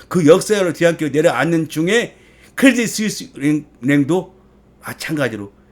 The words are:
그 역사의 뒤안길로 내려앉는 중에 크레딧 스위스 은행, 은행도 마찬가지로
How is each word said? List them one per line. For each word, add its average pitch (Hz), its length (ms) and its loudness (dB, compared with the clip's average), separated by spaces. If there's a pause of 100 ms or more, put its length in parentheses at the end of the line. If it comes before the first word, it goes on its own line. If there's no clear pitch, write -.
그 175 180 0
역사의 185 460 4
뒤안길로 160 380 -2
내려앉는 156 580 0
중에 185 480 -2 (380)
크레딧 240 340 4
스위스 - 480 -6
은행, 147 300 -2 (160)
은행도 143 520 0 (460)
마찬가지로 117 720 -8 (200)